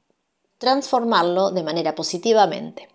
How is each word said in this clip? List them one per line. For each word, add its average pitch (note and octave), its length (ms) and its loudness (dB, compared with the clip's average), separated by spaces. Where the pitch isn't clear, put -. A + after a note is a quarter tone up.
transformarlo A3+ 920 0
de F#3 120 -2
manera D#3 320 -4
positivamente. E3+ 1000 0